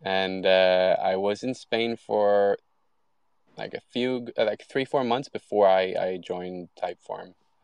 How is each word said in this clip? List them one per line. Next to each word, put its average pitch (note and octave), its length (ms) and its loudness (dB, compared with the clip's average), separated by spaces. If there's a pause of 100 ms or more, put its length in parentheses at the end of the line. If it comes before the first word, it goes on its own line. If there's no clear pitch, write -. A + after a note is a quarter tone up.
And, F#2+ 440 -2
uh, F#2 540 4
I F#2+ 160 0
was G2+ 260 -2
in B2+ 120 -4
Spain A#2 420 -4
for, G2+ 600 2 (1000)
like, - 160 -10
a - 60 -8
few, B2 480 -4 (100)
uh, A#2 80 2
like, G#2 200 -4
three, C3+ 200 -4
four C3+ 180 -2
months B2 240 -2
before G2+ 400 0
I, F#2+ 320 2
I F#2 220 -4
joined F2+ 460 -10 (140)
Typeform. F#2 520 -12 (300)